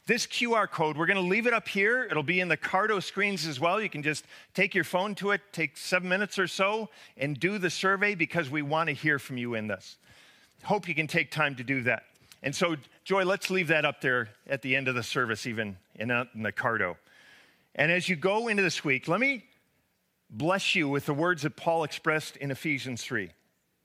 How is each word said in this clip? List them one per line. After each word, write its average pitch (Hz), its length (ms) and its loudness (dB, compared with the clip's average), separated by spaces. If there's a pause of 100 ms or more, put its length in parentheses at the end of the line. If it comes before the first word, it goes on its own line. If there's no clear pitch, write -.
this 226 180 2
Q 233 300 0
R 202 120 4
code, 156 300 0
we're 160 80 0
gonna 190 160 2
leave 208 260 2
it 240 60 2
up 220 160 -2
here. 220 340 2
It'll 160 180 -2
be 175 200 2
in 180 80 0
the 156 80 2
Cardo 202 440 0
screens 190 460 -2
as 135 140 -6
well. 180 200 2
You 196 80 -4
can 147 140 -8
just 147 220 -2 (280)
take 196 220 0
your 170 80 2
phone 190 320 -2
to 202 160 -2
it, 196 80 2 (140)
take 156 240 -4
seven 185 320 -2
minutes 190 280 0
or 185 100 2
so, 202 420 0 (260)
and 139 240 -2
do 196 180 2
the 180 120 0
survey 196 440 2
because 160 360 0
we 151 120 -2
want 156 280 0
to 147 40 0
hear 147 260 2
from 131 180 -8
you 120 160 -4
in 107 140 -4
this. - 280 -8 (680)
Hope 190 260 0
you 151 60 -4
can 151 120 0
take 165 240 0
time 147 240 0
to 123 80 -8
do 127 200 0
that. 117 200 0 (400)
And 139 100 -2
so, 170 220 0 (300)
Joy, 190 180 4
let's 190 260 0
leave 185 200 2
that 151 160 4
up 143 160 -2
there 123 260 2 (200)
at 135 140 -2
the 131 140 0
end 135 140 0
of 123 60 2
the 117 80 0
service, 113 440 -2
even 107 300 -4 (180)
in, 117 160 -2
uh, 123 140 0 (100)
in 110 80 -6
the 104 80 -2
Cardo. 104 460 0 (760)
And 151 160 2
as 180 200 2
you 180 80 0
go 214 320 2
into 202 140 2
this 170 200 0
week, 131 240 0
let 180 140 2
me 262 240 0 (840)
bless 165 460 0
you 151 140 2
with 139 160 0
the 151 80 0
words 156 300 0
that 151 120 -2
Paul 165 300 0
expressed 156 500 -2
in 139 160 -4
Ephesians 127 500 -4
three, 101 280 -4 (560)